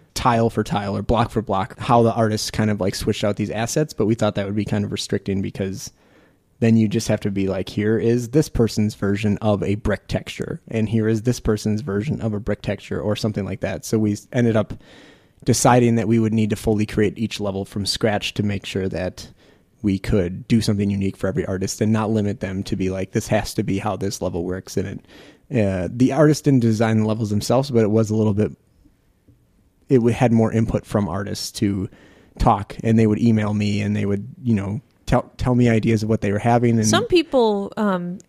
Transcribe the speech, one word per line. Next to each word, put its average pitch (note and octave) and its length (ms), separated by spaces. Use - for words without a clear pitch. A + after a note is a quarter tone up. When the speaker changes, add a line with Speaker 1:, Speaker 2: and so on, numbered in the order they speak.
Speaker 1:
tile A#2 340
for A2 160
tile G2+ 320
or G2+ 60
block A2+ 280
for A2 120
block G2 360
how A#2+ 240
the A2+ 120
artists G#2+ 360
kind G#2+ 200
of, G2+ 100
like, F#2+ 140
switched - 300
out G#2 120
these G2+ 140
assets, A#2 420
but G#2+ 140
we A2+ 80
thought G#2 220
that G2+ 100
would G2+ 100
be G#2 80
kind G#2 200
of G#2 80
restricting G2 500
because G2 500
then A2+ 160
you A2 120
just A2 200
have G#2+ 120
to G#2+ 100
be G2 180
like, F#2+ 220
"Here G#2+ 280
is A#2 300
this D3 220
person's G#2+ 440
version G2+ 440
of G#2+ 240
a G2+ 140
brick - 320
texture, - 600
and A2 220
here A2 180
is A2 140
this A#2+ 180
person's G#2+ 400
version A2+ 400
of A2 140
a G2+ 60
brick G#2 200
texture," F#2+ 400
or G#2 160
something G#2 300
like F#2+ 140
that. - 260
So A2+ 120
we G#2+ 140
s-, - 180
ended A#2+ 260
up G#2 180
deciding A#2+ 520
that A2+ 120
we A2+ 120
would A2 160
need G#2+ 160
to A2 60
fully G#2+ 280
create G#2 340
each G#2+ 220
level G2 240
from G2 220
scratch - 480
to A2 80
make G2+ 240
sure F#2+ 240
that F2+ 400
we G2 180
could F#2+ 500
do A#2 120
something G#2 300
unique G2 260
for G2 120
every F#2 180
artist G2 340
and G#2+ 140
not A2 160
limit G2+ 300
them F#2+ 240
to - 120
be F#2 140
like, F#2+ 220
"This - 160
has G#2 260
to A2 80
be G2 160
how G2+ 180
this G2 240
level F2 240
works." F2+ 320
And G2 240
it, C#3 160
uh, F#2 260
the B2+ 220
artists D3+ 300
didn't C#3 180
design A2 380
the G#2+ 80
levels A2 240
themselves, A#2+ 400
but A2+ 140
it G2+ 60
was G#2+ 200
a G#2+ 40
little G#2+ 200
bit, G2 180
it C#3 80
w-, A#2 180
had A#2 180
more A2+ 200
input A2+ 340
from G2+ 220
artists G2 440
to G2+ 360
talk, G2+ 440
and A2+ 160
they A2+ 80
would G#2+ 140
email G#2+ 340
me G#2 260
and G#2 160
they G#2 100
would, G2+ 200
you A#2 120
know, G2 260
tell, - 320
tell B2+ 180
me B2 120
ideas A2 360
of G#2+ 40
what A2 120
they G#2 100
were G2+ 80
having. A#2 400
And G#2+ 80
Speaker 2:
Some F4+ 200
people, A3+ 720
um, F#3 420